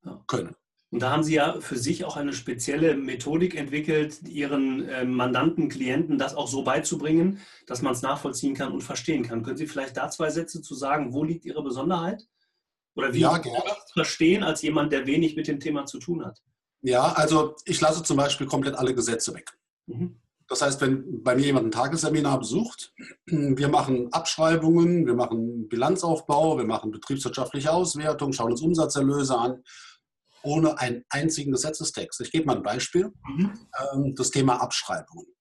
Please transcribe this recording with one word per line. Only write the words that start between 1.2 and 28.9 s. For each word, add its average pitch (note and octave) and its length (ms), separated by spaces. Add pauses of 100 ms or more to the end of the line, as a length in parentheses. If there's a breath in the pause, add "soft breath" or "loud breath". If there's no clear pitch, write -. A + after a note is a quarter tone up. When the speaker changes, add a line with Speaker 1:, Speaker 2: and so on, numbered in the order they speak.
Speaker 1:
Sie D#3 120
ja C#3+ 260
für - 160
sich C3+ 260
auch - 140
eine C#3+ 160
spezielle C#3+ 640
Methodik C#3 580
entwickelt, D3+ 680
Ihren, C#3 680
äh, B2+ 160
Mandanten, B2+ 640
Klienten C3+ 480
das - 180
auch - 140
so C3 140
beizubringen, D#3 760 (260 loud breath)
dass B2 160
man's B2+ 200
nachvollziehen C#3 540
kann C3+ 180
und - 80
verstehen - 420
kann. A#2 200
Können C3+ 120
Sie D3+ 120
vielleicht C3+ 280
da - 140
zwei D#3 200
Sätze D#3+ 320
zu D3 140
sagen, C3+ 380
wo D3 100
liegt E3 220
Ihre D3 180
Besonderheit? E3 640 (680)
Oder - 200
wie - 80
Speaker 2:
Ja, C#3+ 100
Speaker 1:
kann E3+ 120
Speaker 2:
gerne. B2+ 240
Speaker 1:
ich - 40 (140)
es - 80
verstehen F3 500
als - 200
jemand, D3+ 280
der C3+ 160
wenig D#3 300
mit D3+ 100
dem C#3+ 140
Thema D3 240
zu - 120
tun E3 280
hat? - 160 (400)
Speaker 2:
Ja, B2+ 320
also D#3 500
ich - 160
lasse D#3 240
zum C#3+ 140
Beispiel C#3 300
komplett C3+ 280
alle B2+ 180
Gesetze A#2 400
weg. - 160 (380)
Speaker 1:
Mhm. F3 320 (300)
Speaker 2:
Das C3 120
heißt, C#3 200
wenn C3 420
bei B2 120
mir C#3 100
jemand C3 220
ein A2 40
Tagesseminar C#3+ 680
besucht, C3+ 540 (160)
<clears throat> - 180
wir C#3+ 420
machen C3 420
Abschreibungen, E3 960
wir A#2+ 100
machen A#2 540
Bilanzaufbau, D#3 880
wir A#2 80
machen A2 260
betriebswirtschaftliche C3+ 800
Auswertung, D#3 600
schauen A#2 180
uns A#2+ 100
Umsatzerlöse C#3+ 760